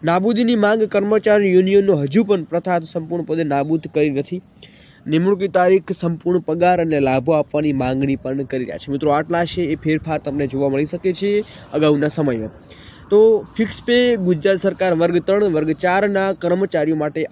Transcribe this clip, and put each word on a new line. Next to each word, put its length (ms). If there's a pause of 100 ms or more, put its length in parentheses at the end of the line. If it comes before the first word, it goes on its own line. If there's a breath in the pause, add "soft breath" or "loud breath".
નાબૂદીની 520
માંગ. 280
કર્મચારી 720
યુનિયનનો 420
હજુ 280
પણ 200
પ્રથા 360
સંપૂર્ણપણે 640
નાબૂદ 500
કરી 160
નથી. 320 (680 loud breath)
નિમણૂકની 400
તારીખ, 440
સંપૂર્ણ 480
પગાર 420
અને 180
લાભો 320
આપવાની 420
માંગણી 420
પણ 280
કરી 220
રહ્યા 120
છે. 140
મિત્રો, 180
આટલા 360
છે 160
એ 140
ફેરફાર 420
તમને 300
જોવા 220
મળી 160
શકે 280
છે 300 (300 loud breath)
અગાઉના 340
સમયમાં. 420 (600 loud breath)
તો 380 (100)
ફિક્સ 280
પે 300
ગુજરાત 460
સરકાર 320
વર્ગ 240
ત્રણ, 260
વર્ગ 280
ચારના 600
કર્મચારીઓ 600
માટે 360